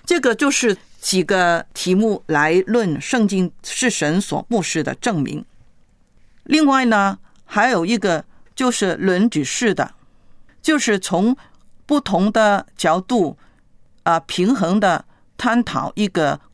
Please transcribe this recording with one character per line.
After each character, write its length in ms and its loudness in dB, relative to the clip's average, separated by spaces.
这 140 0
个 160 2
就 160 2
是 240 0
几 240 0
个 500 0
题 200 -2
目 320 0
来 280 0
论 320 0
圣 280 0
经 240 0
是 260 -2
神 300 0
所 300 -4
默 120 0
示 220 -4
的 120 -4
证 260 -2
明。 240 -6
另 220 2
外 200 4
呢， 340 2
还 240 2
有 160 0
一 120 0
个 280 -2
就 140 0
是 260 -2
论 340 0
据 140 -2
式 300 -2
的， 200 -4
就 160 0
是 220 0
从 360 0
不 160 0
同 300 0
的 440 2
角 260 0
度， 360 -2
啊， 180 2
平 320 0
衡 260 0
的 260 0
探 260 0
讨 320 -4
一 140 0
个 300 0